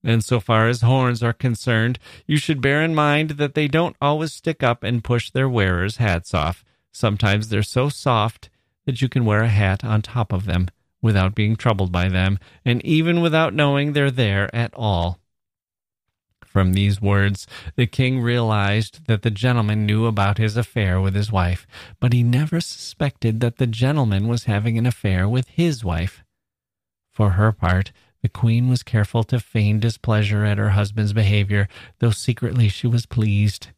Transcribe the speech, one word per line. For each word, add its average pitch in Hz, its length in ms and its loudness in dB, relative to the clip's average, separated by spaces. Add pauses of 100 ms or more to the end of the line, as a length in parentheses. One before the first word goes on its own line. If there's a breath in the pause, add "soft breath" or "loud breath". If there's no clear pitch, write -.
And 117 220 2
so 117 160 -2
far 113 300 2
as 123 100 -2
horns 123 420 2
are 117 120 0
concerned, 117 640 -2 (260 loud breath)
you 151 120 -2
should 143 240 -2
bear 143 220 2
in 165 120 0
mind 151 360 0
that 143 220 -4
they 151 140 0
don't 160 320 0
always 151 320 -2
stick - 320 -6
up 120 180 0
and 117 220 -2
push 120 260 -2
their 135 200 -2
wearers' 95 480 0
hats 92 360 -2
off. 82 300 -2 (300)
Sometimes 107 560 0
they're 104 140 0
so 131 260 -2
soft 113 600 -2 (360)
that 127 160 -4
you 131 80 0
can 123 160 0
wear 104 160 4
a 117 80 2
hat 101 340 2
on 107 180 0
top - 300 -4
of 98 140 -2
them 90 240 0 (320)
without 98 340 2
being 110 220 0
troubled 98 340 0
by 90 160 0
them, 95 320 0 (240 loud breath)
and 123 220 0
even 165 340 2
without 160 340 2
knowing 143 380 0
they're 143 180 0
there 104 460 0
at 117 180 -4
all." 90 460 -2 (1200)
From 92 300 2
these 101 260 2
words, 101 460 0 (300 loud breath)
the 120 100 2
king 131 340 0
realized 110 840 0
that 110 160 0
the 117 80 0
gentleman 107 560 0
knew 107 220 2
about 101 320 0
his 110 180 0
affair 98 420 0
with 95 140 0
his 104 180 -2
wife, 90 360 -2 (320 loud breath)
but 123 140 2
he 123 100 2
never 147 360 0
suspected - 840 -6
that 117 160 -2
the 127 100 0
gentleman 113 600 0
was 117 180 -2
having 113 300 0
an 117 120 0
affair 98 420 0
with 127 200 -2
his 156 340 -2
wife. 87 400 -4 (880)
For 104 200 2
her 104 200 2
part, 92 400 0 (320 soft breath)
the 104 60 -2
queen 117 400 0
was 123 120 0
careful 110 440 -2
to 123 140 -2
feign 107 400 0
displeasure 107 680 0
at 104 120 0
her 104 140 0
husband's 104 420 0
behavior, 104 540 2 (320 loud breath)
though 117 100 2
secretly 117 600 0
she - 180 -4
was 117 180 0
pleased. 104 600 0 (100)